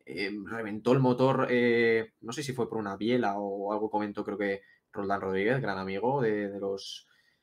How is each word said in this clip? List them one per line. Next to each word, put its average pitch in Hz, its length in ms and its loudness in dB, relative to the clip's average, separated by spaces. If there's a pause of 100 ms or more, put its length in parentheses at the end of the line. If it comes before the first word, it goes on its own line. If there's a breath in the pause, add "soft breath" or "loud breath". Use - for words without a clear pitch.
eh, 98 280 -6 (120)
reventó 107 480 0
el 135 60 6
motor, 127 500 4
eh, 117 720 4
no 113 120 -10
sé 147 100 -6
si 135 100 -6
fue 113 160 -2
por - 80 -6
una 101 200 -4
biela 104 420 0
o 101 340 -2
algo 107 160 0
comentó, 104 360 -2
creo 104 120 -6
que 98 240 0 (320)
Roldán 98 300 -2
Rodríguez, 98 400 0
gran 101 160 -4
amigo 98 420 -2
de, 104 300 0
de 101 100 -8
los... - 480 -6 (340)